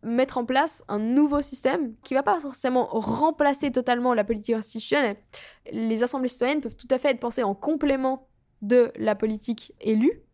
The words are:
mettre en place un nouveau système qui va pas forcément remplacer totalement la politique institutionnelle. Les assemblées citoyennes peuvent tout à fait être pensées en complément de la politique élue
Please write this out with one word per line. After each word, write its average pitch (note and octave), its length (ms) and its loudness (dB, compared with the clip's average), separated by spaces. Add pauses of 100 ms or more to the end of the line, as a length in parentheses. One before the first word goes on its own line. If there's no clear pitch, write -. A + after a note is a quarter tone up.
mettre B3 360 0
en B3 60 -2
place C4+ 460 0
un G#3 100 -2
nouveau C#4 420 2
système C#4 520 -2 (100)
qui - 100 -6
va C4+ 100 2
pas E4+ 160 2
forcément B3+ 520 0
remplacer C#4 800 2
totalement B3 420 0
la G#3+ 120 2
politique A3+ 300 -2
institutionnelle. A3 600 -2 (540)
Les A3+ 320 0
assemblées B3+ 260 -2
citoyennes C#4 320 -2
peuvent A#3 140 -10
tout - 140 -20
à B3+ 80 2
fait C#4 140 2
être A#3+ 80 -2
pensées A#3+ 240 -2
en G3 120 0
complément C4+ 720 -2 (340)
de A#3 360 4
la G#3+ 180 0
politique A3 680 -6
élue A3+ 420 2 (100)